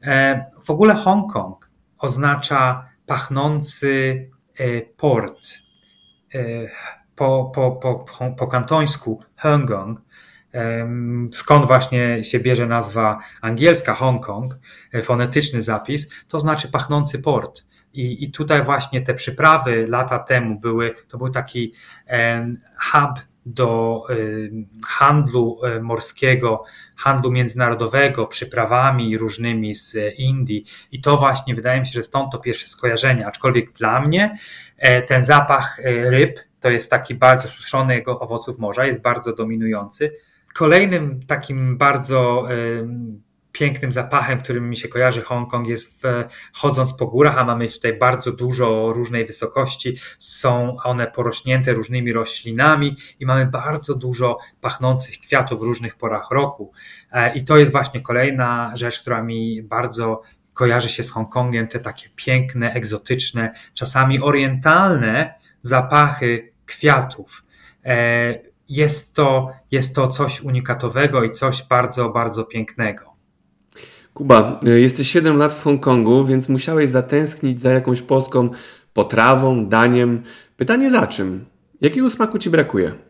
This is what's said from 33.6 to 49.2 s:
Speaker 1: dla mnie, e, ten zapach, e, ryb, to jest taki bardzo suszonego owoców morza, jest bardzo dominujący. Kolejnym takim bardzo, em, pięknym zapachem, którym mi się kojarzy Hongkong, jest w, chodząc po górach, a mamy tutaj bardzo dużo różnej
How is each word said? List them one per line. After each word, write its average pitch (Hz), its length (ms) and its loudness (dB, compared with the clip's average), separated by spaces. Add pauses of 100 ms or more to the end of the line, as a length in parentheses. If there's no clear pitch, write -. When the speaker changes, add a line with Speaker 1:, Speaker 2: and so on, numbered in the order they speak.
Speaker 1:
dla 110 280 0
mnie, 190 360 0 (400)
e, 123 260 4
ten 127 200 2
zapach, 139 580 2
e, 123 300 0
ryb, 131 300 2 (200)
to 123 100 2
jest 117 200 -2
taki 120 240 -2
bardzo 127 340 6
suszonego 127 720 -2
owoców 117 380 -8
morza, 110 280 -2
jest 117 160 -4
bardzo 120 320 -2
dominujący. 113 800 -4 (420)
Kolejnym 160 720 2
takim 135 520 -4
bardzo, 127 720 0
em, 117 720 -6 (300)
pięknym 135 400 -2
zapachem, 127 500 -2
którym 120 280 -4
mi 117 60 -6
się - 120 -10
kojarzy 123 340 0
Hongkong, 120 460 -4
jest - 340 -8
w, 120 220 -2 (280)
chodząc 131 420 0
po - 120 -4
górach, 131 320 2
a 127 60 2
mamy 117 240 -2
tutaj 113 300 -4
bardzo 123 340 0
dużo 117 600 0
różnej 117 340 -4